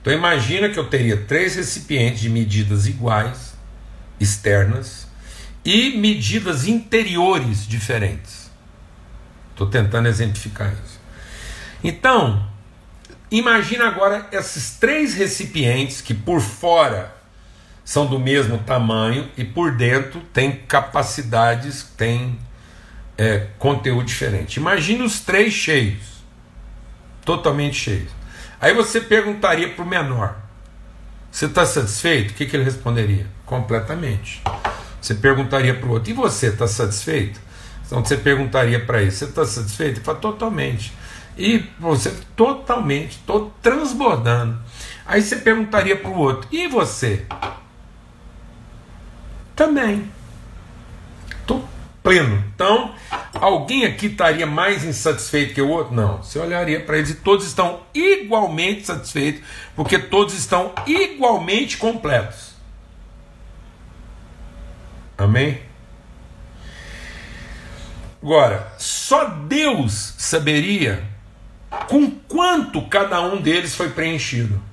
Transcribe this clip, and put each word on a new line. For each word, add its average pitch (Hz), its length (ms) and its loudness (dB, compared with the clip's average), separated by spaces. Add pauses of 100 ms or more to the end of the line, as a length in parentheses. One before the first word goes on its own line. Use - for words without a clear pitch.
Então 120 120 0
imagina 170 560 2
que 208 100 -4
eu 147 60 -2
teria 117 320 2
três 165 400 0
recipientes 120 640 -2
de 113 80 0
medidas 104 580 2
iguais, 117 680 -2 (680)
externas, 101 880 2 (560)
e 226 340 4
medidas 185 720 0
interiores 180 1000 2
diferentes. 107 840 -4 (1080)
Tô 98 100 0
tentando 113 400 2
exemplificar 104 680 -2
isso. - 280 -12 (840)
Então, 127 640 2 (880)
imagina 233 560 2
agora 202 420 2
esses - 480 -6
três 277 360 4
recipientes 139 840 0
que - 140 -4
por 151 260 0
fora 135 800 2 (680)
são 147 200 2
do 135 160 0
mesmo 127 380 2
tamanho 113 760 0
e 127 80 -6
por 143 320 0
dentro 131 460 2
têm 135 320 0
capacidades, 123 1300 0 (120)
têm, 120 420 -2 (800)
é, 107 300 2 (120)
conteúdo 127 460 0
diferente. 110 540 -4
Imagine 185 440 2
os 220 180 0
três 208 340 4
cheios, 117 680 0 (1000)
totalmente 147 520 0
cheios. 90 340 -2 (500)
Aí 185 140 6
você 226 260 2
perguntaria 208 680 2
pro 175 160 -8
menor: 139 500 -2 (960)
"Você 151 160 -2
tá 175 160 4
satisfeito?" 123 680 0
O - 20 -12
que 147 100 -4
que 131 100 -6
ele 135 100 2
responderia? 117 600 0 (200)
"Completamente." 120 960 -4 (580)
Você - 140 -2
perguntaria 131 580 4
pro 123 200 -2
outro: 113 180 -2
"E - 20 -2
você 226 380 2
tá 101 180 0
satisfeito?" 101 720 -2 (460)
Então 123 180 -2
você 139 140 2
perguntaria 127 600 2
pra 117 200 0
ele: 98 100 4
"Você 143 180 -4
tá 160 180 0
satisfeito?" 123 500 -4
Ele 107 80 -10
fala: 156 140 -4
"Totalmente." 170 760 -2 (460)
"E 196 260 2 (140)
você?" 160 340 0 (240)
"Totalmente, 226 880 2
tô 208 240 0 (120)
transbordando." 180 960 2 (480)
Aí 208 160 2
você 220 140 -2
perguntaria 214 600 2
pro 196 160 -8
outro: 139 400 0
"E 339 160 -2
você?" 127 560 0 (2250)
"Também." 262 640 2 (1900)
Pleno. 127 340 4 (120)
Então, 214 400 2 (400)
alguém 196 500 2
aqui 202 220 -2
estaria 165 400 2
mais 170 360 0
insatisfeito 147 720 -2
que 139 80 -2
o 139 80 2
outro? 147 260 -2
Não. 101 280 0
Você - 160 -8
olharia 170 420 -2
para 156 160 -2
eles 151 140 0
e 156 60 -6
todos 196 300 4
estão 175 340 0 (120)
igualmente 208 920 2
satisfeitos, 147 560 -4 (340)
porque 180 220 2
todos 196 340 4
estão 180 400 0 (140)
igualmente 247 880 0
completos. 131 800 -2 (2750)
Amém? 123 420 4 (2500)
Agora, 139 560 4
só - 480 0
Deus 160 880 -2
saberia 151 920 0 (800)
com 277 220 4
quanto 339 800 0
cada 196 320 2
um 185 180 -2
deles 165 360 0
foi 170 160 -4
preenchido. 127 680 -2 (140)